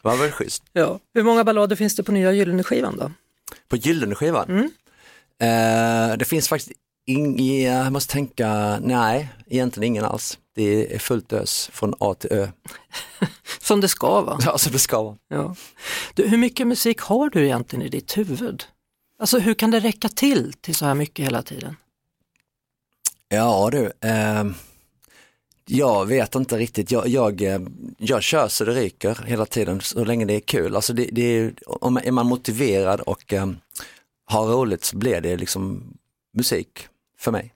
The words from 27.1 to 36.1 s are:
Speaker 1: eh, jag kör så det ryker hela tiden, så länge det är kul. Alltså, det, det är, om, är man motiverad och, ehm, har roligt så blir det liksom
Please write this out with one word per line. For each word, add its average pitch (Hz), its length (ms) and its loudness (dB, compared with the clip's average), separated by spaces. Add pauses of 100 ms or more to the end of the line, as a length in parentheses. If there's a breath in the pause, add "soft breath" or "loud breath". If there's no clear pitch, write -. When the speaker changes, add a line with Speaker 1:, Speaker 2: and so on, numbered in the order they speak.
Speaker 1:
eh, 95 180 0 (380)
jag 113 240 0
kör 143 260 2
så - 160 -2
det 117 100 0
ryker 107 520 -2
hela 110 200 -2
tiden, 95 340 -2
så - 240 -4
länge 113 200 0
det 104 100 0
är 107 60 0
kul. 98 360 -2
Alltså, 107 160 0
det, 120 200 0
det 120 100 0
är, 113 300 2 (140)
om, - 300 -2
är 127 160 -2
man 120 140 2
motiverad 107 720 0
och, - 320 -6
ehm, 98 240 -2 (720 loud breath)
har 110 200 0
roligt 113 380 0
så - 120 -4
blir 101 240 0
det 87 160 -2
liksom 95 460 -6 (540)